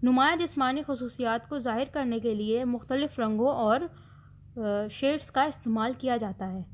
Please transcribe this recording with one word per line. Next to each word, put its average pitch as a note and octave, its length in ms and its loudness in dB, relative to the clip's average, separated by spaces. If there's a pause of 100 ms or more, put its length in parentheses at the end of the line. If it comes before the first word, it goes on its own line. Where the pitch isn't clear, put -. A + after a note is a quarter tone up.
नुमाया C4 320 6
जिस्मानी C#4+ 480 0
खसूसियात A#3+ 640 -4
को D4 100 -4
जाहिर B3 300 -2
करने B3 300 -2
के A3 140 0
लिए G#3+ 300 0
मुख्तलिफ C4 560 -2
रंगों A3 300 2
और, B3 340 2
अ, - 1040 -6
शेड्स C#4+ 420 -2
का C4+ 160 2
इस्तेमाल A3+ 480 -2
किया B3 240 -2
जाता G3 280 -6
है। F#3 280 -6